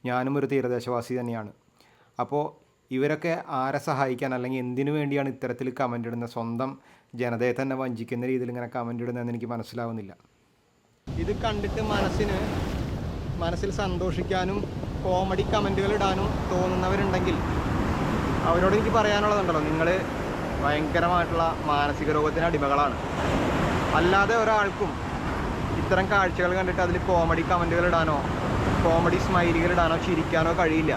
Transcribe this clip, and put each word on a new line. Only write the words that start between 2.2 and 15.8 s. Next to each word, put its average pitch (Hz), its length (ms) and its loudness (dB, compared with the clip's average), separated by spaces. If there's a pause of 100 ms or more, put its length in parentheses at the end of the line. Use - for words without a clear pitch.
അപ്പോൾ 143 200 -2 (540)
ഇവരൊക്കെ 151 380 0 (260)
ആരെ 135 260 -2
സഹായിക്കാൻ 135 500 -2
അല്ലെങ്കിൽ 127 280 -4
എന്തിനു 131 320 -2
വേണ്ടിയാണ് 143 380 0
ഇത്തരത്തിൽ 123 340 -6 (100)
കമന്റ് 120 320 -2
ഇടുന്നത്? 117 240 -8
സ്വന്തം 117 380 -4 (480)
ജനതയെ 120 400 0
തന്നെ 135 220 -2
വഞ്ചിക്കുന്ന 120 480 -6
രീതിയിൽ 127 240 -2
ഇങ്ങനെ 123 200 -8
കമന്റ് 120 300 -4
ഇടുന്നതെന്ന് 120 300 -4
എനിക്ക് 117 200 -8
മനസ്സിലാവുന്നില്ല. 113 580 -8 (1120)
ഇത് - 100 -2 (120)
കണ്ടിട്ട് 208 380 -2 (100)
മനസ്സിന്, 196 460 0 (1040)
മനസ്സിൽ 170 360 -2
സന്തോഷിക്കാനും 185 800 -2 (460)
കോമഡി 185 480 0
കമന്റുകൾ 196 440 2